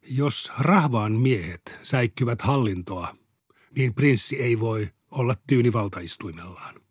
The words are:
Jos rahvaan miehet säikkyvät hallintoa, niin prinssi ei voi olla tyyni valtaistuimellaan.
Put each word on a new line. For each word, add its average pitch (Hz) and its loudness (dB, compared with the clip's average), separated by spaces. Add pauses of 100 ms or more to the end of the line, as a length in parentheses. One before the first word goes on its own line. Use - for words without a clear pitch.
Jos 135 -2
rahvaan 131 4
miehet 110 -2
säikkyvät 120 0
hallintoa, 95 -2 (600)
niin 127 0
prinssi 135 2
ei 117 2
voi 110 -2 (220)
olla 123 0 (120)
tyyni 120 4
valtaistuimellaan. 92 -8 (160)